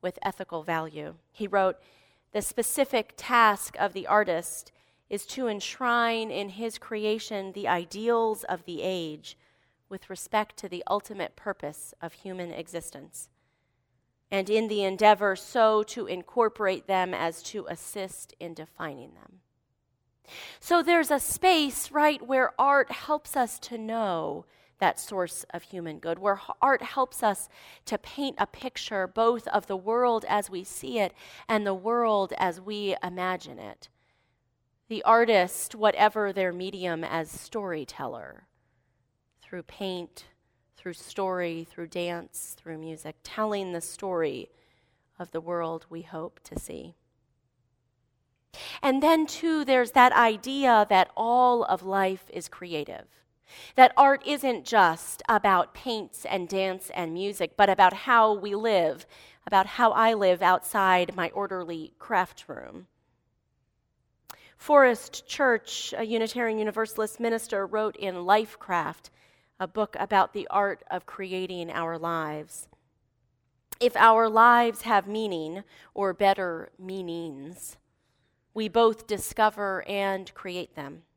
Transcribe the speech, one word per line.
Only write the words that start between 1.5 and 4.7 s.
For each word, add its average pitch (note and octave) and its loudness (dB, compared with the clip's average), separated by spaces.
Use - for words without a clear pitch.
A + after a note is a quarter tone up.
"The G#3 -2
specific B3 -2
task A3+ 2
of G3 0
the F#3+ -10
artist F#3 0